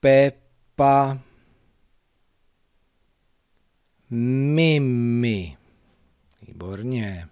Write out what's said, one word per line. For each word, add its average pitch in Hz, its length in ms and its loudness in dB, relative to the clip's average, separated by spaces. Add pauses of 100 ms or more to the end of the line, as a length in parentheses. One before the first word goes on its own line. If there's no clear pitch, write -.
Pepa, 139 1160 2 (3000)
Mimi. 120 1500 0 (880)
Výborně. 98 880 -10